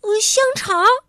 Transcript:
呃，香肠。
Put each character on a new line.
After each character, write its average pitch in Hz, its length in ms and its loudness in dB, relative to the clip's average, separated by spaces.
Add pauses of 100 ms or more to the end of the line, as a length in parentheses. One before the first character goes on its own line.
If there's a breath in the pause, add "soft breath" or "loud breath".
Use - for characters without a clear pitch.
呃， 427 200 -2
香 508 240 0 (100)
肠。 370 300 -2 (240)